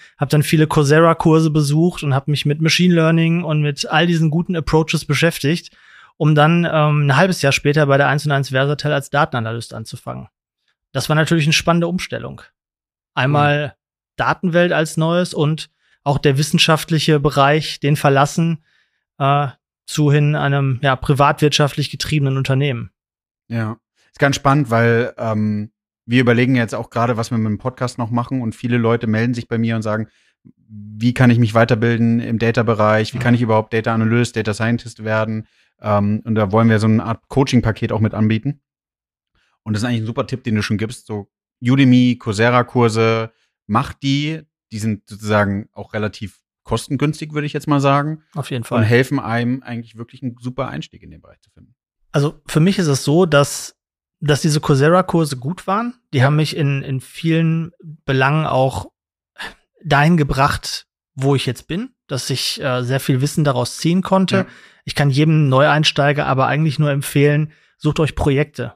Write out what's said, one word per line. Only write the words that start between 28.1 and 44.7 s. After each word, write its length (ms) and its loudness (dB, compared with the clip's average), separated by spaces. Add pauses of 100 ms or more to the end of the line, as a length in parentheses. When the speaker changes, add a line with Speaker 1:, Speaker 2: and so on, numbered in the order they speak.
Speaker 2:
machen 300 -2
und 140 -6
viele 220 -2
Leute 300 0
melden 260 0
sich 140 -8
bei 100 -4
mir 180 0
und 60 -4
sagen, 260 -4 (640)
wie 460 -4
kann 160 6
ich 80 4
mich 140 2
weiterbilden 640 2
im 200 -4
Data-Bereich, 760 2
wie 40 -6
Speaker 1:
Ja. 60 -4
Speaker 2:
kann 100 2
ich 80 2
überhaupt 320 0
Data 200 -2
Analyst, 420 0
Data 180 -2
Scientist 500 -4
werden? 440 -2 (340)
Ähm, 420 0
und 120 -2
da 160 0
wollen 180 4
wir 100 4
so 80 2
eine 160 2
Art 240 -8
Coaching-Paket 640 0
auch 80 -2
mit 140 0
anbieten. 480 -2 (1040)
Und 100 -6
das 100 -4
ist 60 -4
eigentlich 140 -2
ein 40 -6
super 200 -4
Tipp, 160 -8
den 120 -2
du 60 0
schon 160 -2
gibst, 300 -8
so 220 -10 (320)
Udemy, 580 4
Coursera-Kurse, 1120 0 (360)
mach 260 -2
die, 480 -4 (300)